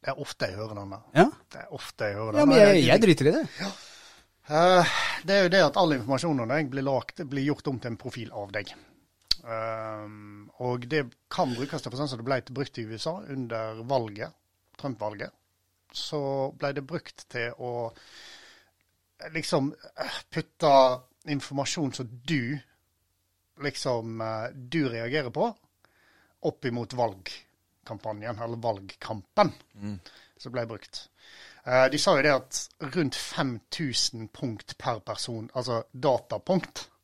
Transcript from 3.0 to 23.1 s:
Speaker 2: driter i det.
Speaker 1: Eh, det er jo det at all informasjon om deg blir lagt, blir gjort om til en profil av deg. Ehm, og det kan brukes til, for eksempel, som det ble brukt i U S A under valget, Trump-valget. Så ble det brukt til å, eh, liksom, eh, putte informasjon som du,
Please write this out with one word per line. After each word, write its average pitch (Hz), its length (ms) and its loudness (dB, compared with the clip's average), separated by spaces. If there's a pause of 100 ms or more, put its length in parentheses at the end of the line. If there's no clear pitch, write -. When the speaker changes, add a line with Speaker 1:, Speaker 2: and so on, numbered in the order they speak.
Speaker 2:
driter 147 240 8
i 180 80 4
det. 311 100 0 (1000)
Speaker 1:
Eh, 170 380 6 (360)
det 190 140 0
er 202 80 6
jo 175 80 4
det 190 100 6
at 147 160 4
all 170 160 6
informasjon 131 480 0
om 113 80 -4
deg 143 220 0
blir 135 100 -4
lagt, 135 400 -4
blir 135 220 -4
gjort 147 260 -2
om 131 80 -4
til 120 140 -8
en 107 80 -10
profil 117 320 -12
av 101 180 -10
deg. 104 220 -8 (720)
Ehm, 107 1040 -8 (100)
og 123 300 -4
det 151 160 0 (260)
kan 151 240 -2
brukes 143 280 -6
til, - 100 -10
for 120 40 -10
eksempel, 147 120 -4
som 127 100 -8
det 117 80 -8
ble 131 140 0 (160)
brukt 135 240 -6
i 113 80 -8
U 110 80 -10
S - 100 -8
A 160 80 -4 (140)
under 113 560 -6
valget, 120 480 -4 (460)
Trump-valget. 107 520 -8 (640)
Så - 300 -6 (360)
ble 143 160 -2
det 143 120 -6
brukt - 420 -12
til 120 320 -4
å, 120 320 -6 (1300)
eh, 160 120 -16
liksom, 156 380 0 (260)
eh, - 220 -8 (120)
putte - 420 2 (560)
informasjon 139 680 -4
som 123 140 -10 (180)
du, 143 320 -2 (1000)